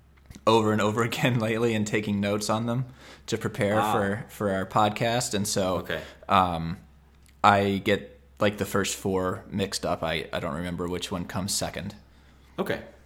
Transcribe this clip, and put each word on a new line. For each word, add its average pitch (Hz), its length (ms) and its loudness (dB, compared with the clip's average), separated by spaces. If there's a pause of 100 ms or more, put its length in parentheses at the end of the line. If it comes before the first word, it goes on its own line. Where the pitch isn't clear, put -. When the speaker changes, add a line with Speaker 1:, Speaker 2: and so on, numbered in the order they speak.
(460)
Speaker 1:
over 110 260 6
and 107 100 2
over 107 220 2
<laughs> 117 60 0
again 120 300 2
lately 113 340 0
and 107 140 0
taking 104 340 0
notes 104 280 0
on 113 180 0
them 123 180 -2 (400)
to 113 120 -2
prepare 107 420 0
Speaker 2:
Ah. 107 120 2
Speaker 1:
for, 104 380 0
for 104 220 -4
our 95 140 -2
podcast. 117 680 0
And 101 140 0
so, 92 300 0
Speaker 2:
Okay. 82 240 -6 (280)
Speaker 1:
um, 87 480 2 (680)
I 101 400 6
get, - 360 0 (200)
like, 104 180 2
the 98 80 -2
first 98 300 0
four 95 540 -2
mixed - 360 -4
up. 85 180 -2
I, 80 280 -2
I - 80 -2
don't 76 160 -4
remember 87 320 -4
which 87 240 -6
one 87 140 -4
comes 107 280 -4
second. 87 420 -6 (640)
Speaker 2:
Okay, 73 220 -4 (240)